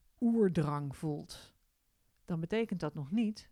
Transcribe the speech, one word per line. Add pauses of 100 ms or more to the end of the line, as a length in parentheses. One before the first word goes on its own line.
(200)
oerdrang
voelt, (720)
dan
betekent
dat
nog
niet